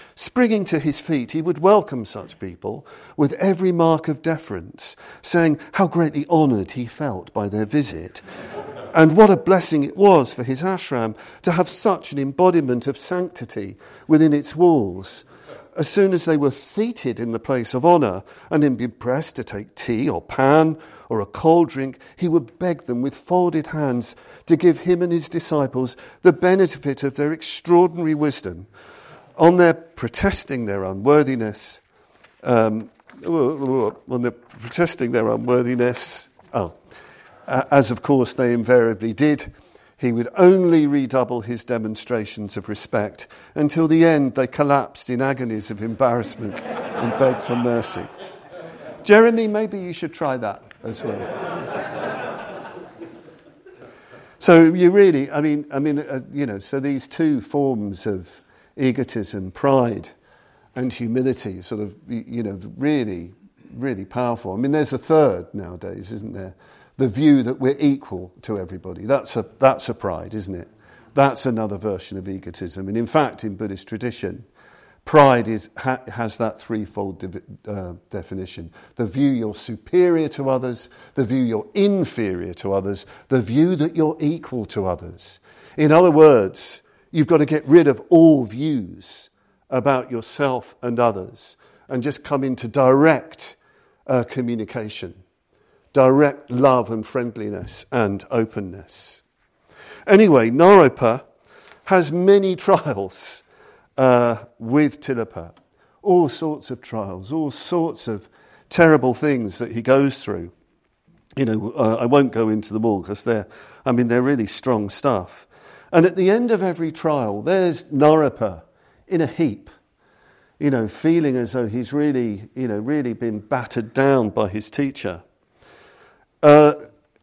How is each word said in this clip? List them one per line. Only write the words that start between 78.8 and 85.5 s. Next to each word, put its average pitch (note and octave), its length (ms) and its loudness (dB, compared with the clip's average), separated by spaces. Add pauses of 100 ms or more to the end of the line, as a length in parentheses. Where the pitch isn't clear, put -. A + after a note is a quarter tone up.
The A#2 140 -4
view C#3 240 0
you're A2 240 -4
superior E3 720 -2
to C3+ 200 -6
others, B2+ 420 -4 (240)
the C3 100 0
view C3 160 -2
you're A2+ 320 -2
inferior A#2 800 -2
to G2 200 -6
others, G2 340 -4 (220)
the C3 120 2
view D3 340 2
that D#3+ 200 -2
you're D#3 240 0
equal D3 480 -4
to G2 180 -6
others. E2+ 540 -10 (380)